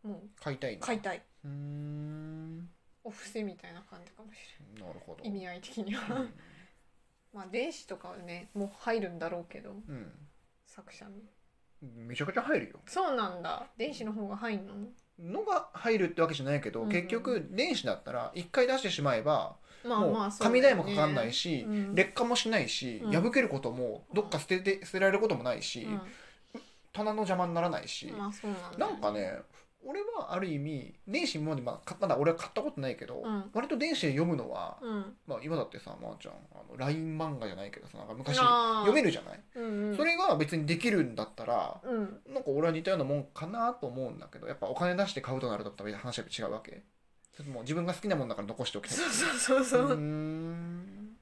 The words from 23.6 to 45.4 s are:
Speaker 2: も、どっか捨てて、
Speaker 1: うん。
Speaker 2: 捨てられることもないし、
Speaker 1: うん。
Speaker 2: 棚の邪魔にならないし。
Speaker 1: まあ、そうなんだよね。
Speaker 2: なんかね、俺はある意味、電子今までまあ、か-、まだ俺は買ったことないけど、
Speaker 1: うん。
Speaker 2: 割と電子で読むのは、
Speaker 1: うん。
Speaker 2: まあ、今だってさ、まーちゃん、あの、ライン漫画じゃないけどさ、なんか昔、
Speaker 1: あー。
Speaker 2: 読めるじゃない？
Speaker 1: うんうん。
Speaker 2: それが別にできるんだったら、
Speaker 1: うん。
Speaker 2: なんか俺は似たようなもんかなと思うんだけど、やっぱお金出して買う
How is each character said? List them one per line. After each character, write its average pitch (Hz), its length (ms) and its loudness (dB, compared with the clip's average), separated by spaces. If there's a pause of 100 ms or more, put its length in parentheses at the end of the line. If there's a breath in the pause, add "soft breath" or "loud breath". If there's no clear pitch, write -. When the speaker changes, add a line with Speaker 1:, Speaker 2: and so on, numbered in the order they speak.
Speaker 2:
も、 123 400 -4
ど 214 100 2
っ 208 60 -2
か 156 100 0
捨 - 80 -6
て 185 140 4
て、 196 180 2
Speaker 1:
う 190 40 -12
ん。 180 40 -12
Speaker 2:
捨 - 60 -12
て 190 80 0
ら 196 60 8
れ 190 80 8
る 202 60 6
こ 220 60 4
と 196 80 4
も 117 80 -2
な 123 120 2
い 104 80 -6
し、 - 200 -4
Speaker 1:
う 214 80 -6
ん。 101 100 -2 (920 loud breath)
Speaker 2:
棚 214 180 0
の 214 60 0
邪 190 200 2
魔 180 120 2
に 170 60 -2
な 170 80 4
ら 175 60 4
な 151 140 -2
い - 60 -10
し。 - 180 -8
Speaker 1:
ま 202 200 -6
あ、 208 60 -6
そ 214 140 -10
う 202 60 -2
な 190 60 -4
ん - 20 -8
だ - 80 -10
よ - 40 -12
ね。 - 60 -10
Speaker 2:
な 403 140 2
ん 220 80 -6
か 208 120 2
ね、 196 260 -4 (460 loud breath)
俺 330 180 -6
は 415 320 -4
あ 185 60 0
る 190 80 -2
意 151 100 -2
味、 143 480 -6
電 277 180 0
子 240 120 -2
今 151 140 -2
ま 151 60 0
で 127 60 -4
ま 120 180 -6
あ、 - 80 -12
か-、 170 120 -6
ま 196 80 2
だ 131 100 4
俺 156 140 6
は - 40 2
買 - 120 -8
っ - 40 -14
た 233 100 0
こ 294 100 -2
と - 80 -8
な 131 100 -2
い 113 60 -4
け - 100 -12
ど、 123 180 -8
Speaker 1:
う 220 60 -2
ん。 202 240 -4
Speaker 2:
割 254 140 0
と 294 100 0
電 302 160 2
子 - 80 0
で 160 100 4
読 151 160 4
む 170 80 4
の 127 140 -4
は、 - 320 -6
Speaker 1:
う 226 100 -6
ん。 208 320 -6
Speaker 2:
ま 139 120 -4
あ、 113 60 -4
今 156 140 -2
だ 135 60 0
っ - 80 -4
て - 80 -12
さ、 - 240 -12
ま 58 80 -6
ー 53 60 -12
ち - 120 -14
ゃ 50 40 -12
ん、 - 20 -14 (180)
あ - 160 -18
の、 127 80 -16
ラ 131 140 0
イ 156 60 2
ン 160 200 -2
漫 156 220 -2
画 113 80 -4
じ 95 60 -4
ゃ 87 40 -8
な 95 80 -6
い 101 60 -10
け - 80 -14
ど - 80 -16
さ、 - 100 -16
な 107 80 -12
ん 107 40 -14
か 110 60 -8
昔、 135 260 0
Speaker 1:
あ - 20 8
ー。 233 380 6
Speaker 2:
読 208 120 8
め 294 100 8
る 185 100 6
じ - 60 -2
ゃ - 40 -8
な - 120 -12
い？ - 60 -16 (140)
Speaker 1:
う 247 60 -8
ん 233 40 -4 (260)
う - 20 0
ん。 202 40 -2
Speaker 2:
そ 294 80 2
れ 339 120 4
が 349 200 4
別 151 200 2
に 160 100 2
で 165 120 2
き 233 120 2
る 185 140 6
ん 117 100 -4
だ 107 100 -2
っ - 100 -14
た 113 120 -8
ら、 110 360 0
Speaker 1:
う 247 120 -2
ん。 208 320 -2
Speaker 2:
な 269 140 -4
ん - 20 -10
か - 80 -2
俺 147 160 4
は 165 60 4
似 160 100 -2
た 185 80 0
よ 190 60 4
う - 20 0
な 139 60 2
も 139 100 2
ん 143 180 0
か 160 140 -8
な 233 260 0
と 233 140 -6
思 123 220 -4
う - 20 -4
ん - 80 -10
だ - 80 -14
け - 140 -16
ど、 - 80 -8
や 139 60 -4
っ - 40 -12
ぱ - 80 -2
お 127 80 0
金 180 220 2
出 196 100 4
し - 80 -6
て 131 60 -2
買 127 140 -2
う 131 60 0